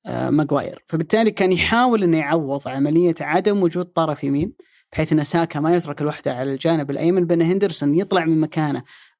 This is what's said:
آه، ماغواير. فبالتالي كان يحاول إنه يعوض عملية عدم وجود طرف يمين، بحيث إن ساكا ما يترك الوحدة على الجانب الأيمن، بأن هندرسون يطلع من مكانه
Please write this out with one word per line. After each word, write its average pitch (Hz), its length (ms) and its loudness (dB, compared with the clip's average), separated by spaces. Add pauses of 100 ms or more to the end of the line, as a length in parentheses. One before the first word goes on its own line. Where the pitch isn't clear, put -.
آه، 123 240 -4
ماغواير. 143 580 -2
فبالتالي 208 440 0
كان 190 200 2
يحاول 226 520 2
إنه 165 140 2
يعوض 143 500 -2
عملية 151 540 2
عدم 185 420 0
وجود 175 220 0
طرف 160 380 -2
يمين، 143 300 -2 (380)
بحيث 156 220 0
إن 156 100 2
ساكا 135 360 -2
ما 160 160 2
يترك 151 260 -4
الوحدة 147 320 -4
على 135 200 -4
الجانب 143 380 -2
الأيمن، 175 340 2
بأن 170 160 0
هندرسون 170 540 0
يطلع 185 300 0
من 160 140 2
مكانه 151 440 -2 (360)